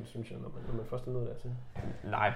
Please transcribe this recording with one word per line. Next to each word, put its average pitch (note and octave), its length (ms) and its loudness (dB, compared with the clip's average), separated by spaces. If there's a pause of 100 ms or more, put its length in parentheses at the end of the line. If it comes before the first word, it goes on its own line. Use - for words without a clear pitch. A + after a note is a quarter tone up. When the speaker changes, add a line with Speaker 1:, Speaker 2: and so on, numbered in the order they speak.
Speaker 1:
synes A#2 260 -6
jeg, - 80 -6
når - 160 -6
man, - 140 -6
når A#2+ 80 4
man A2+ 100 0
først B2 200 -2
er B2+ 40 0
nået B2 180 2
dertil. B2 220 -4 (540)
Speaker 2:
Nej, G#2 320 6